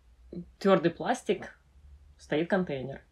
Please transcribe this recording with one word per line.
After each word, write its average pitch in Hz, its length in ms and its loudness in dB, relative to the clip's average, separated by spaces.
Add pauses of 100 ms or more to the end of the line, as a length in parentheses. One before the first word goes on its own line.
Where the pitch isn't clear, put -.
(600)
твердый 180 320 4
пластик - 680 -4 (600)
стоит 160 300 -2
контейнер. 139 520 -2 (100)